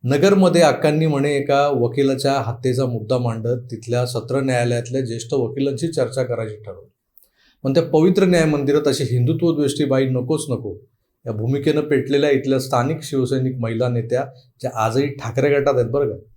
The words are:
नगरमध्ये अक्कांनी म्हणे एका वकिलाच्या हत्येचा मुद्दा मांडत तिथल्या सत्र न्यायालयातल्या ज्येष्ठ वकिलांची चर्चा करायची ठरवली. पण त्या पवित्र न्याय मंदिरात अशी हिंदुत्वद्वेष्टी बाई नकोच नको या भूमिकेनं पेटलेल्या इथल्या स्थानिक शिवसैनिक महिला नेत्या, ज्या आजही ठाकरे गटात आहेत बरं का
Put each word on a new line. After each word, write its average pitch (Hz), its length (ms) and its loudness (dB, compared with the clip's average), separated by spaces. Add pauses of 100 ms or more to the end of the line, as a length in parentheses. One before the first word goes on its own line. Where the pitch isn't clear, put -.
नगरमध्ये 170 580 4
अक्कांनी 151 440 4
म्हणे 143 300 0
एका 139 320 2
वकिलाच्या 135 640 0
हत्येचा 127 520 -2
मुद्दा 120 320 -2
मांडत 117 540 -2
तिथल्या 120 340 -4
सत्र 120 340 -4
न्यायालयातल्या 120 600 0
ज्येष्ठ 117 320 -2
वकिलांची 135 540 -2
चर्चा 131 360 -2
करायची 113 320 -6
ठरवली. 98 340 -18 (720)
पण 135 100 0
त्या 165 100 4
पवित्र 180 420 4
न्याय 175 200 4
मंदिरात 143 420 2
अशी 131 160 0
हिंदुत्वद्वेष्टी 143 840 0
बाई 135 200 2
नकोच 131 440 -2
नको 98 260 -6 (500)
या 113 80 -6
भूमिकेनं 139 480 0
पेटलेल्या 143 480 0
इथल्या 135 300 2
स्थानिक 131 440 -2
शिवसैनिक 131 560 -2
महिला 117 300 -2
नेत्या, 123 360 -2 (360)
ज्या 123 140 -6
आजही 113 320 0
ठाकरे 135 460 -2
गटात 143 220 2
आहेत 120 140 0
बरं 139 200 0
का - 80 -8 (180)